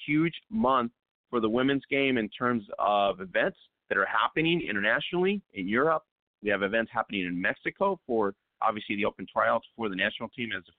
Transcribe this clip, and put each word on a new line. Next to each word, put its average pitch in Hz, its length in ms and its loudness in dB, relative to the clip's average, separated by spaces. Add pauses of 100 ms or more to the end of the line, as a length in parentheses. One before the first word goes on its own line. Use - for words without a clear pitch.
huge 156 280 2 (140)
month 117 440 2 (360)
for 123 120 -2
the 110 100 2
women's 131 400 2
game 139 260 2
in 107 140 0
terms 123 340 -2 (140)
of 101 420 2
events 110 380 -2 (320)
that 98 80 2
are 98 80 4
happening 156 600 2
internationally 147 760 0 (100)
in 95 160 -6
Europe. 151 360 2 (380)
We 104 60 -2
have 98 140 2
events 110 320 0
happening 101 320 -2
in 90 120 -4
Mexico 156 680 -2
for, 107 280 0 (280)
obviously, 107 340 -2
the 101 80 -2
open 101 260 -4
tryouts 113 360 0 (100)
for 113 140 -4
the 92 60 -6
national 107 340 -4
team 117 260 -8
as 90 80 -12
the - 140 -20